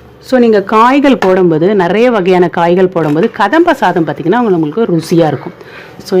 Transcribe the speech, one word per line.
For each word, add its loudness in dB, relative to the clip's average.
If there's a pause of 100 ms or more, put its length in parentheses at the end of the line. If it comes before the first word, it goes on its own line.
(280)
So, 0
நீங்க 4 (140)
காய்கள் 2
போடும்போது, 2 (140)
நிறைய 0
வகையான 0 (120)
காய்கள் 0
போடும்போது -2 (120)
கதம்ப 2
சாதம் 0
பார்த்தீங்கன்னா -2
உங்களுக்கு -2
ருசியா 0
இருக்கும். -10 (520)
So, -6